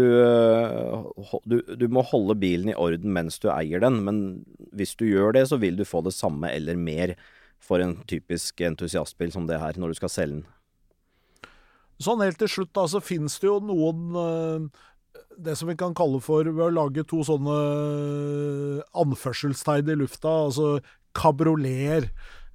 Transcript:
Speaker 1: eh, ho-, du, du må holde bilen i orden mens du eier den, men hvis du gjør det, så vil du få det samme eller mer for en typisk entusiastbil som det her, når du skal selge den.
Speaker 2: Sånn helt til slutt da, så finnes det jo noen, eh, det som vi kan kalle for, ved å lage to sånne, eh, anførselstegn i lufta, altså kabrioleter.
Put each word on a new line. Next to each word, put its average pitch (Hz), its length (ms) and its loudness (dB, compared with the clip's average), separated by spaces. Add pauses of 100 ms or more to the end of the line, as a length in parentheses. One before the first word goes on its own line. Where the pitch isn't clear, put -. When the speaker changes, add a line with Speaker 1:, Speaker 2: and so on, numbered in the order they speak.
(200)
Speaker 1:
eh, 117 760 6 (340)
ho-, - 180 -6
du, 120 160 4
du 123 240 -2
må 127 160 4
holde 110 320 2
bilen 95 380 0
i - 20 -6
orden 85 400 0
mens 85 240 -4
du 110 80 -2
eier 80 320 0
den, 120 240 4
men 104 140 -2 (580)
hvis 101 240 -6
du 113 80 0
gjør 101 240 4
det, 131 160 6
så 147 80 0
vil 95 240 0
du 98 80 -2
få 85 160 -2
det 92 80 -2
samme 80 400 -4
eller 78 240 -4
mer 85 380 -2 (500)
for 90 160 2
en 90 240 0
typisk - 640 -6
entusiastbil 85 640 -4
som 87 160 -6
det 80 140 -2
her, 80 180 -6
når 85 140 -4
du - 80 -8
skal 87 100 -6
selge 76 300 -4
den. - 1080 -20 (560)
Speaker 2:
Sånn 220 160 0
helt 190 220 0
til 208 100 0
slutt 185 240 -6
da, 196 160 2
så 196 80 -2
finnes 151 400 -4
det 190 80 0
jo 202 160 2
noen, 170 560 -2
eh, 160 1040 -6 (160)
det 156 160 -6
som 165 160 -6
vi 156 80 -6
kan 175 160 -4
kalle 139 240 2
for, 156 240 2
ved 160 220 0
å 170 100 2
lage 151 320 0
to 160 160 -2
sånne, 147 320 0 (1300)
eh, - 20 -18 (220)
anførselstegn 147 880 -2
i - 80 0
lufta, 156 320 -2 (140)
altså 147 320 0 (340)
kabrioleter. 147 960 2 (440)